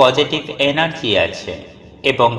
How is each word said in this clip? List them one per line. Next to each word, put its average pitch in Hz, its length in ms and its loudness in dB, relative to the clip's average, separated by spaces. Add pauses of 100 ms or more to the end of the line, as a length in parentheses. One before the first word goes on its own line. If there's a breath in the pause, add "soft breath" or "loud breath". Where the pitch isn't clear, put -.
পজিটিভ 143 420 2 (260)
এনার্জি 156 420 -2 (140)
আছে 90 280 -8 (580)
এবং 120 280 4